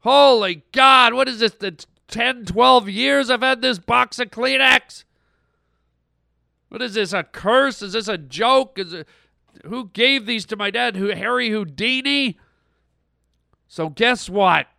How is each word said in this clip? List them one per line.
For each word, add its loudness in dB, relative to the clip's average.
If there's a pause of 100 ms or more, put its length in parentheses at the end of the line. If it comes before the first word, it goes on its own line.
Holy 4 (100)
God, 6
what 0
is -10
this, 0
the -12 (220)
ten, -4
twelve 4
years -2
I've 0
had -2
this -2
box -2
of -6
Kleenex? -2 (1600)
What -10
is -8
this, -4
a -4
curse? 0
Is -12
this -6
a -6
joke? 0
Is -10
it, -16 (560)
who -10
gave 0
these -6
to -10
my -6
dad? -4
Who, -4
Harry -4
Houdini? -4 (1300)
So -8
guess -2
what? 2 (100)